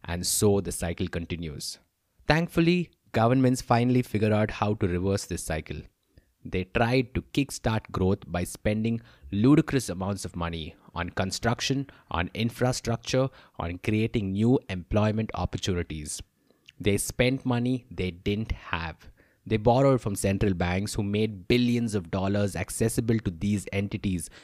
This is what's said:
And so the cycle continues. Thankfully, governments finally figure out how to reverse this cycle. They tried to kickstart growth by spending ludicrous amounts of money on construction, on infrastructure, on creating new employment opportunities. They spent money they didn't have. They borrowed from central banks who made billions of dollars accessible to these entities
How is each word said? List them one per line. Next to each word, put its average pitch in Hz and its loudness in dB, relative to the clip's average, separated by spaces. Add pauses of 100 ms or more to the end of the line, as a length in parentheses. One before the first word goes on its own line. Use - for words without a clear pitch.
And 87 -6
so 101 4
the 90 -6
cycle 87 -4
continues. 82 -8 (500)
Thankfully, 170 2 (220)
governments 127 4
finally 123 4
figure 107 0
out 107 2
how 104 0
to 104 0
reverse 92 0
this - -6
cycle. 78 -6 (640)
They 92 -2
tried 117 0
to 87 -2
kickstart - -4
growth 95 0
by 87 -4
spending 110 -2 (300)
ludicrous 131 4
amounts 95 -4
of 87 -12
money 85 -6 (200)
on 87 -4
construction, 117 -2 (220)
on 85 -2
infrastructure, 123 -2 (300)
on 87 -6
creating 107 0
new 113 4
employment 107 0
opportunities. 82 -4 (600)
They 101 2
spent 127 0
money 123 0
they 92 -4
didn't 101 -4
have. - -8 (360)
They 110 2
borrowed 123 6
from 101 -2
central 98 2
banks 90 0
who 107 -2
made 101 -2
billions 120 2
of 90 -2
dollars 98 0
accessible 113 0
to 104 -2
these 98 -2
entities 98 -2 (160)